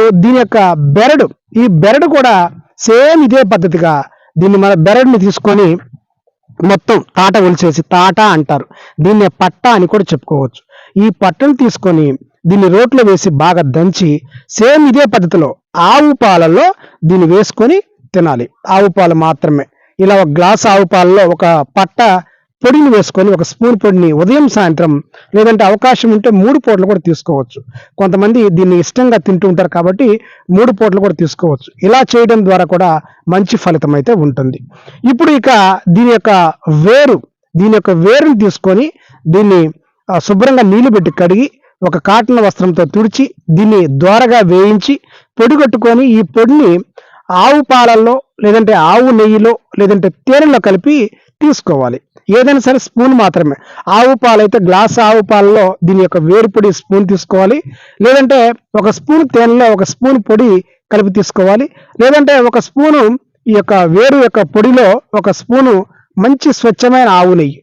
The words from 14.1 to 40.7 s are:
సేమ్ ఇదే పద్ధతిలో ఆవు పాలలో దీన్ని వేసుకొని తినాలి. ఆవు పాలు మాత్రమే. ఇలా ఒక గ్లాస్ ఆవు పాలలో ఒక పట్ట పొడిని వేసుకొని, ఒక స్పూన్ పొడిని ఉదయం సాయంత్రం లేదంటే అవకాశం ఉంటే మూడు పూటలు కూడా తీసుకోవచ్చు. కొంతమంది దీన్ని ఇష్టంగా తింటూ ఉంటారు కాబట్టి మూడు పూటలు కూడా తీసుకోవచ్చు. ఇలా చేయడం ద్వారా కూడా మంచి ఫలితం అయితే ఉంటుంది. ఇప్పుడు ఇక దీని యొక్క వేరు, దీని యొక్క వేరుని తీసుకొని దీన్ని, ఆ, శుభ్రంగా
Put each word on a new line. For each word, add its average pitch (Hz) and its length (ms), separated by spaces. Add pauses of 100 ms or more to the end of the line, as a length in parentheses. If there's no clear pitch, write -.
సేమ్ 285 340
ఇదే 277 140 (100)
పద్ధతిలో 170 340 (440)
ఆవు 294 180 (100)
పాలలో 185 440 (440)
దీన్ని 180 240
వేసుకొని 226 440 (360)
తినాలి. 143 320 (300)
ఆవు 196 220
పాలు 170 180 (100)
మాత్రమే. 151 400 (340)
ఇలా 196 220
ఒక 160 160
గ్లాస్ 185 260 (100)
ఆవు 196 200
పాలలో 185 300 (100)
ఒక - 120 (320)
పట్ట 190 240 (600)
పొడిని 285 260
వేసుకొని, 202 460
ఒక 165 140
స్పూన్ 233 340
పొడిని 185 240 (140)
ఉదయం 269 240 (100)
సాయంత్రం 170 360 (440)
లేదంటే 220 340
అవకాశం 226 460
ఉంటే 220 140 (120)
మూడు 269 180
పూటలు 196 320
కూడా 185 160
తీసుకోవచ్చు. 143 520 (400)
కొంతమంది 202 420 (160)
దీన్ని 180 260
ఇష్టంగా 247 420
తింటూ 190 260
ఉంటారు 180 240
కాబట్టి 185 320 (480)
మూడు 240 240
పూటలు 202 260
కూడా 180 160
తీసుకోవచ్చు. 156 480 (180)
ఇలా 247 120 (140)
చేయడం 226 340
ద్వారా 180 260
కూడా 175 160 (440)
మంచి 202 300
ఫలితం 160 360
అయితే 233 140 (120)
ఉంటుంది. 131 340 (520)
ఇప్పుడు 311 280
ఇక 262 100 (460)
దీని 240 220
యొక్క 220 120 (560)
వేరు, 254 320 (420)
దీని 214 200
యొక్క 202 120 (140)
వేరుని 277 400
తీసుకొని 190 420 (480)
దీన్ని, 196 260 (500)
ఆ, 175 60 (100)
శుభ్రంగా 240 440